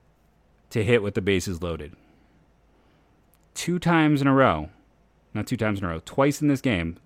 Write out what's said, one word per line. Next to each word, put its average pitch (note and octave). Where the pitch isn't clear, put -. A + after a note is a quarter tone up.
to A2+
hit A#2+
with G2+
the A2
bases F#2
loaded. D#2+
Two F3
times D#3
in C#3
a C#3
row. F2+
Not G#2+
two B2
times G#2
in G2
a F2
row. E2
Twice C#3+
in D3+
this C#3
game, E2+